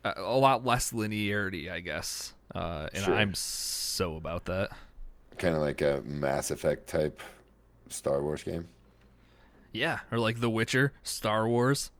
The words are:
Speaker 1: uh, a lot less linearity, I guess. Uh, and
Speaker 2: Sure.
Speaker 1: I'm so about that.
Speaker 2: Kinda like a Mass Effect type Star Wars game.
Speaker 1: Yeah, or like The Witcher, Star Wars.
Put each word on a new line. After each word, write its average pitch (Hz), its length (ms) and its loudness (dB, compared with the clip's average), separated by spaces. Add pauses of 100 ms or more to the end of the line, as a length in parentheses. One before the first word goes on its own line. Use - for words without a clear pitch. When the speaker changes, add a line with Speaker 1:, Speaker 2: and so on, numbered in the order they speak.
Speaker 1:
uh, 104 140 0
a 101 200 0
lot 131 280 6
less 123 260 2
linearity, 104 800 0
I 85 100 -6
guess. 85 520 -6 (200)
Uh, 85 400 -4
and 95 100 -4
Speaker 2:
Sure. 92 120 4
Speaker 1:
I'm 101 180 2
so - 840 -4
about 82 300 -6
that. 92 260 -2 (680)
Speaker 2:
Kinda 85 220 2
like 73 220 0
a 71 240 2
Mass 71 460 -2
Effect 76 360 -2
type 78 340 0 (680)
Star - 320 0
Wars 76 220 -4
game. 85 240 -6 (1040)
Speaker 1:
Yeah, 135 260 -2 (120)
or 117 80 0
like 113 220 2
The 120 80 4
Witcher, 117 440 2 (100)
Star 110 440 0
Wars. 120 520 2